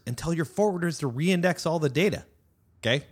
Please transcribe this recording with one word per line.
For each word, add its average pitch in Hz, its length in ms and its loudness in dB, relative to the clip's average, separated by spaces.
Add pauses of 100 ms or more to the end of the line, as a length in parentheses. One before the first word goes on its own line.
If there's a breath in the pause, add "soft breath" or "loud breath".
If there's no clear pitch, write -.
and 120 100 -6
tell 165 160 -2
your 160 120 0
forwarders 180 560 -2
to 143 60 0
reindex 170 580 0
all 165 140 0
the 151 100 2
data." 143 360 0 (560)
Okay? 131 300 2